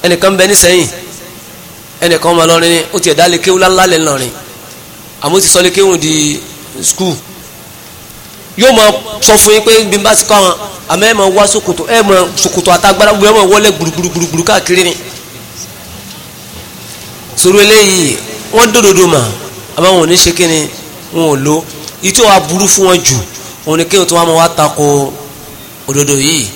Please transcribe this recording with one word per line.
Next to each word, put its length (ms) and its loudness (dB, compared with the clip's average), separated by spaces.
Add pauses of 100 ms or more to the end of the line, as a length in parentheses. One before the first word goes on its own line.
Ẹnìkan 340 0
bẹ 100 4
ní 80 2
Sẹ́yìn, 320 2 (1120)
ẹnìkan 300 0
ọmọ 140 2
Ìlọrin 260 2
ni, 80 2 (140)
ó 60 -2
tiẹ̀ 160 0
dá 120 4
lé 100 0
kéwú 200 0
lálá 300 2
lẹ́ 120 2
ńlọrin. 320 -4 (920)
Àmọ́ 160 -2
ó 40 2
ti 80 -2
sọ 120 2
lé 100 2
kéwú 260 2
di 420 -2 (440)
skul. 300 -2 (1400)
Yóò 160 4
máa 180 4 (300)
sọ 160 4
fún 160 4
yín 120 2
pé 180 4
bí 140 -2
n 60 -2
bá 120 2
ṣe 140 -2
kọ́ 80 4
àwọn, 160 4 (360)
àmọ́ 200 0
ẹ 40 2
máa 160 2
wá 160 2
ṣòkòtò, 440 -4
ẹ 120 2
máa 240 4 (120)
ṣòkòtò 400 -2
àtàgbàdá, 340 2
ẹ 220 2
máa 180 4
wọlé 200 4
gbùrùgbùrùgbùrù 720 -4
káàkiri 400 0
ni. 100 0 (2500)
Sọ̀rọ̀ 240 4
eléyìí, 560 2 (360)
wọ́n 200 2
dòdòdó 340 4
mà, 140 2 (560)
àmọ́ 160 2
wọn 100 4
ò 40 0
ní 100 2
ṣe 160 0
kíni, 340 -2 (460)
wọn 180 0
ò 120 2
lo. 200 0 (400)
Ìtí 180 0
ó 80 4
wá 100 6
burú 280 -2
fún 200 2
wọn 160 4
jù, 120 0 (500)
òun 140 -2
ni 60 2
kéwòn 200 0
tó 100 -2
wá 100 2
máa 160 0
wá 140 2
tako 560 0 (760)
òdodo 260 -2
yìí. 320 -2 (100)